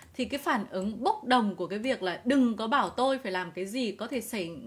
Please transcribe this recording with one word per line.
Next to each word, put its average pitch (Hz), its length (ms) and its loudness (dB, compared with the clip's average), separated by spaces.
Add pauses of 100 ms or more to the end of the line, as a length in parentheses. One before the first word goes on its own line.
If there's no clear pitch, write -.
(140)
Thì 247 120 -2
cái 277 140 -4
phản 262 300 0
ứng 202 340 -4
bốc 415 200 0
đồng 226 320 4
của 175 120 -4
cái 202 120 -4
việc 240 240 -2
là 175 220 -2
"đừng 247 320 4
có 220 100 -2
bảo 233 220 2
tôi 262 300 2
phải 220 120 -4
làm 180 200 -2
cái 180 140 -6
gì" 220 260 -2
có 220 160 -8
thể 247 140 -2
xảy 190 300 -4 (160)